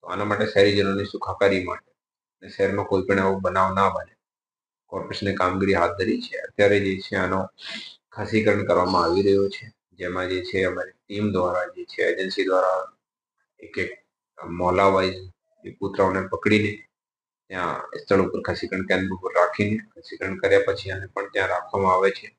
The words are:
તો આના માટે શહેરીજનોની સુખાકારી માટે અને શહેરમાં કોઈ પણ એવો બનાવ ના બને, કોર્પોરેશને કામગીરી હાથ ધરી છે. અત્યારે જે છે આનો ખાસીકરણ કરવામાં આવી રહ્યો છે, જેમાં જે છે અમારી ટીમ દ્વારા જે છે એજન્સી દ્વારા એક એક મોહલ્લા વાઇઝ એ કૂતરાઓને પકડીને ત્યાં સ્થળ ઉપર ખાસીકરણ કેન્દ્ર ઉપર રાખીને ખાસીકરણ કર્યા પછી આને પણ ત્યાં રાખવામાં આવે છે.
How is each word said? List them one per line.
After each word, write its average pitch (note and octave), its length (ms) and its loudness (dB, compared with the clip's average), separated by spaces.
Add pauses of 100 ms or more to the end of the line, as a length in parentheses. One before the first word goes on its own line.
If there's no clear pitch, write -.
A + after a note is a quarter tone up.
તો D#2+ 40 -16
આના G2 180 -2
માટે G#2 200 0
શહેરીજનોની G2+ 600 4
સુખાકારી G2 580 0
માટે F2+ 260 -8 (540)
અને F#2 80 -16
શહેરમાં G2 340 0
કોઈ F#2+ 220 0
પણ G2 120 4
એવો F#2+ 200 0
બનાવ F#2+ 340 0
ના G2 160 4
બને, - 240 -8 (760)
કોર્પોરેશને G2 420 -4
કામગીરી F#2+ 400 2
હાથ F2 240 2
ધરી F#2+ 240 0
છે. - 160 -12
અત્યારે G2+ 420 4
જે G2 220 0
છે - 140 -8
આનો F#2+ 240 0 (720)
ખાસીકરણ G#2 540 0
કરવામાં F2+ 400 2
આવી F2+ 180 2
રહ્યો G2 260 4
છે, - 160 -14 (320)
જેમાં F#2 320 -4
જે F#2 120 -2
છે F#2+ 220 -2
અમારી F2 360 -4
ટીમ G#2 320 -4
દ્વારા F2+ 340 0
જે - 200 -12
છે - 180 -6
એજન્સી F#2 420 -2
દ્વારા F#2 340 2 (800)
એક - 180 -14
એક F#2 140 -4 (460)
મોહલ્લા F2+ 520 2
વાઇઝ F#2+ 280 0 (480)
એ F#2+ 60 -12
કૂતરાઓને F#2+ 560 0
પકડીને G#2 440 2 (800)
ત્યાં F2+ 300 -4 (180)
સ્થળ F#2+ 220 2
ઉપર F2+ 200 -2
ખાસીકરણ F#2 440 -6
કેન્દ્ર F#2+ 280 0
ઉપર F#2 220 -8
રાખીને G#2 420 2
ખાસીકરણ - 600 -10
કર્યા G2 300 4
પછી F#2+ 240 -4
આને F#2 160 -8
પણ G2+ 260 -8
ત્યાં F#2+ 160 -2
રાખવામાં F#2 460 0
આવે F#2+ 160 4
છે. - 160 -12 (120)